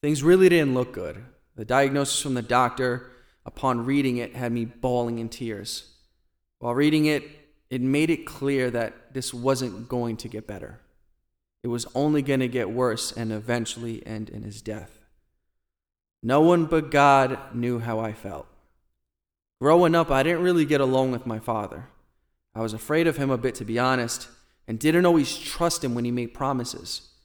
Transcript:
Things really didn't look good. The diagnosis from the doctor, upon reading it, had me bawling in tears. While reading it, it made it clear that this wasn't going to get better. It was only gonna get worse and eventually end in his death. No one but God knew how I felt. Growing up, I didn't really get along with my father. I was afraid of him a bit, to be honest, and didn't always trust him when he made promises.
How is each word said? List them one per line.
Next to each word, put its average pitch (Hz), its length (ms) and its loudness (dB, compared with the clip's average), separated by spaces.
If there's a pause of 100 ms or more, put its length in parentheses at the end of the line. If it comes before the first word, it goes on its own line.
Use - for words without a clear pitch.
Things 151 220 0
really 185 260 8
didn't 156 240 4
look 127 200 -2
good. 90 300 -10 (320)
The 110 100 -12
diagnosis 139 560 0
from 135 120 -4
the 123 80 -2
doctor, 123 720 0 (340)
upon 120 400 -4
reading 135 320 0
it, 120 180 -8
had 123 160 -4
me 117 140 -4
bawling 120 540 -2
in 113 100 -8
tears. 110 640 -10 (680)
While 120 140 -4
reading 151 320 2
it, 151 180 0 (460)
it 131 120 -4
made 143 280 2
it - 160 -2
clear 135 460 -2
that - 420 -6
this 131 200 -8
wasn't 120 560 -2
going 117 280 -4
to 107 120 -12
get 107 180 -12
better. - 320 -14 (840)
It 120 40 -6
was 120 260 -4
only 147 280 2
gonna 131 260 0
get 117 240 -4
worse 120 400 -2
and 113 200 -6
eventually 117 720 -6
end 110 240 -10
in 113 140 -14
his 107 180 -14
death. 107 380 -12 (1200)
No 131 180 4
one 170 240 6
but 156 260 0
God 139 460 6 (180)
knew 120 240 -2
how 117 200 -4
I 110 140 -4
felt. 98 340 -12 (1120)
Growing 170 360 6
up, 160 160 2
I 135 120 4
didn't 165 200 0
really 175 220 4
get 143 160 2
along 131 300 2
with 120 140 -6
my 110 140 -4
father. 104 480 -6 (680)
I 110 80 -6
was 113 120 -4
afraid 156 340 0
of 139 100 0
him 135 140 0
a 127 60 0
bit, 120 180 -2
to 110 100 -10
be 113 140 -4
honest, 127 480 -2 (400)
and 113 100 -4
didn't 160 280 4
always 165 320 4
trust - 460 -4
him 123 120 -2
when 120 100 -2
he 120 60 -2
made 120 220 -4
promises. - 760 -6 (160)